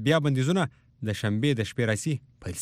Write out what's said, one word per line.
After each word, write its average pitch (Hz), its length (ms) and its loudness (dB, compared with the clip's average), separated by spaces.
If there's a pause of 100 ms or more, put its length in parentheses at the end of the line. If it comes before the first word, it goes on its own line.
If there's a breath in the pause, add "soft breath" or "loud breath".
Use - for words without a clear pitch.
بیا 160 160 6
بندیزونه 147 400 2 (420 soft breath)
د 104 140 -2
شنبې 113 400 0
د 101 80 -4
شپې - 220 -2
راسي 135 260 -2 (260)
پیل 90 180 -8